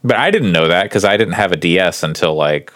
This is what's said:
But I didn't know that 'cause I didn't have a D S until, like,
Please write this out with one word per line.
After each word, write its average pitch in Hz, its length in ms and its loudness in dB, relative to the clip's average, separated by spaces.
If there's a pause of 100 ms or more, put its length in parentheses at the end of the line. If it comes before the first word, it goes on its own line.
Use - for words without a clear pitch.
But 120 100 2
I 143 160 2
didn't 135 220 0
know 80 160 2
that 95 200 2
'cause 98 140 -2
I 101 140 2
didn't 101 160 0
have 98 180 0
a 85 60 -2
D 85 200 0
S 90 260 -2
until, 80 320 -2
like, 76 400 -4